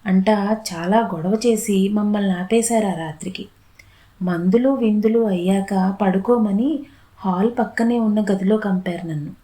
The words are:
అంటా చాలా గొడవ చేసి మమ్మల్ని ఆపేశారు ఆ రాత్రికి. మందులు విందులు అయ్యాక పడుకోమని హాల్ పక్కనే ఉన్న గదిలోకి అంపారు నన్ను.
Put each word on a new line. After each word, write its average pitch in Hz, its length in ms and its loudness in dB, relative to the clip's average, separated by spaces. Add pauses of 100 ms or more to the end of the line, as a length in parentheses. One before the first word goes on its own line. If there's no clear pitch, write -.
అంటా 202 500 2 (180)
చాలా 190 400 0
గొడవ 185 320 -2
చేసి 208 420 2
మమ్మల్ని 208 440 0
ఆపేశారు 220 540 0
ఆ 190 60 -2
రాత్రికి. 165 540 -8 (760)
మందులు 185 460 2
విందులు 226 580 2
అయ్యాక 190 760 0
పడుకోమని 214 800 0 (360)
హాల్ 190 420 0
పక్కనే 233 400 -2
ఉన్న 214 220 0
గదిలోకి 202 480 0
అంపారు 180 380 -4
నన్ను. 156 260 -6 (120)